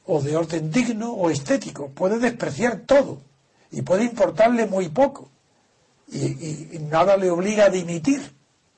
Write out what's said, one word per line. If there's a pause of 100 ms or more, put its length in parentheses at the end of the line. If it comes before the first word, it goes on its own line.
o
de
orden
digno
o
estético.
Puede
despreciar
todo (480)
y
puede
importarle
muy
poco (800)
y,
y,
y
nada
le
obliga
a
dimitir, (440)